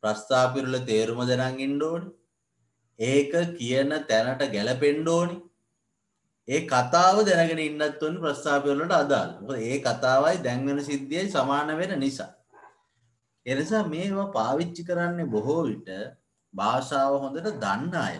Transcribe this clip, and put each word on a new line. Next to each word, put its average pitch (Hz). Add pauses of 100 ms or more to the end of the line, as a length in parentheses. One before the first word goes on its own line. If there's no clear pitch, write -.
ප්‍රස්තා 127
පිරුළ 131
තේරුම 117
දැනන් 127
ඉන්න 143
ඕනේ. 170 (840)
ඒක 139 (200)
කියන 131 (120)
තැනට 123
ගැලපෙන්න 135
ඕනේ. 170 (1040)
ඒ 143
කතාව 170
දැනගෙන 165
ඉන්නත් 151
ඕනේ 160
ප්‍රස්තා 143
පිරුළට 143
අදාළ. 139
මොකද 123
ඒ 120
කතාවයි 131
දැන් 127
වෙන 143
සිද්ධියයි 143
සමාන 147
වෙන 185
නිසා. 135 (1160)
ඒ 127
නිසා 208
මේවා 196
පාවිච්චි 151
කරන්නේ 175
බොහෝ 123
විට 104 (680)
භාෂාව 131
හොඳට 139
දන්න 113
අය. 104